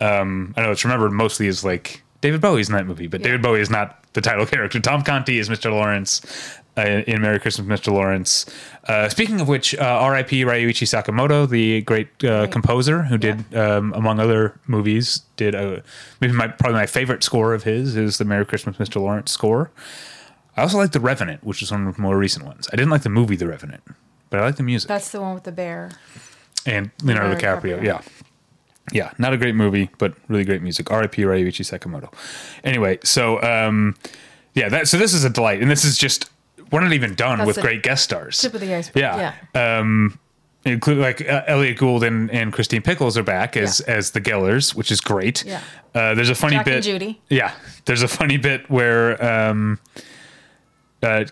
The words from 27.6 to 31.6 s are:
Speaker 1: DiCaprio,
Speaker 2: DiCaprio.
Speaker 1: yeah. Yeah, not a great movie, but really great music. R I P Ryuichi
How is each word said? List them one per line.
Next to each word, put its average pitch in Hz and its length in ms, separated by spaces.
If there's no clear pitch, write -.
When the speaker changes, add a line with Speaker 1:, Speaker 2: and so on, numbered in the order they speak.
Speaker 1:
DiCaprio, 90 120
Speaker 2:
DiCaprio. 104 40
Speaker 1:
yeah. 101 140
Yeah, - 260
not 127 140
a 131 40
great 120 180
movie, 101 340
but 98 160
really 104 160
great 95 180
music. 87 280
R 110 120
I 107 40
P 104 160
Ryuichi 92 420